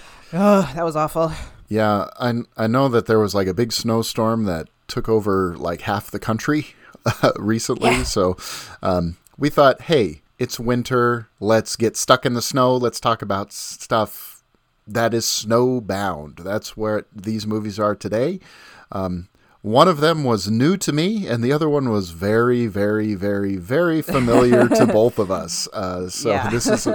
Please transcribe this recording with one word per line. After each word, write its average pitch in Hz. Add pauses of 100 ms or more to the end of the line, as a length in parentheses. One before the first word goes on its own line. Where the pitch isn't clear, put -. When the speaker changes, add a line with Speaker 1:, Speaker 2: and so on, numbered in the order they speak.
(320)
Speaker 1:
Oh, 196
that 170
was 165
awful. 160 (340)
Speaker 2:
Yeah, 104 (140)
I, 120 (140)
I 113
know 131
that 117
there 110
was, 101
like, 98
a 92
big 117
snowstorm 113
that 82 (180)
took -
over, 95
like, 85
half 104
the 101
country, 147 (260)
<laughs> -
uh, 131
recently. 113
Speaker 1:
Yeah. 127
Speaker 2:
So, 90 (440)
um, 87 (220)
we 139
thought, 139
"Hey, 107 (160)
it's -
winter. 120 (140)
Let's 107
get 110
stuck -
in 123
the 117
snow. 127
Let's 123
talk 117
about 98
s-, -
stuff - (500)
that 113
is 117
snowbound." 101
That's 101
where 107 (100)
these 107
movies 107
are 104
today. 120 (500)
Um, 90 (340)
one 123
of 160
them 156
was 104
new 135
to 175
me, 190
and 117
the 127
other 151
one 139
was 98
very, 117
very, 107
very, 101
very 147
familiar 123
to -
Speaker 1:
<laughs> -
Speaker 2:
both 113
of 95
us. 85
Uh, 92
so -
Speaker 1:
Yeah. 131
Speaker 2:
this 117
is 214 (100)